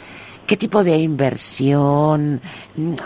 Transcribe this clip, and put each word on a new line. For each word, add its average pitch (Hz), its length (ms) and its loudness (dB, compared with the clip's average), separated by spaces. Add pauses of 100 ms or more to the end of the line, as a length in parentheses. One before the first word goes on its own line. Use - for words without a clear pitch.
(460)
¿Qué 202 100 2
tipo 208 260 0
de 170 140 4
inversión, 143 1400 0 (640)